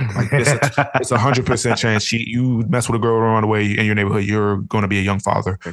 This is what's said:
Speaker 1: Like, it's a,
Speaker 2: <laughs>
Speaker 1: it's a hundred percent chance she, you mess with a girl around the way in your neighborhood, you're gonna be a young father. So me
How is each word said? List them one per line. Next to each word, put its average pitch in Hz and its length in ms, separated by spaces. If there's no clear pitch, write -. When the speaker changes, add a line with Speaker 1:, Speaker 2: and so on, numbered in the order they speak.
Speaker 1:
Like, 120 160
it's 139 200
a, 143 440
Speaker 2:
<laughs> 135 60
Speaker 1:
it's 127 100
a 120 80
hundred 127 280
percent 117 320
chance 107 260
she, 113 140
you 120 400
mess 120 220
with 117 60
a - 40
girl 117 160
around 113 240
the 104 80
way 107 240
in 107 140
your 104 80
neighborhood, 104 300
you're 104 340
gonna 104 280
be 98 120
a 98 40
young 98 160
father. 95 460
So 87 60
me - 20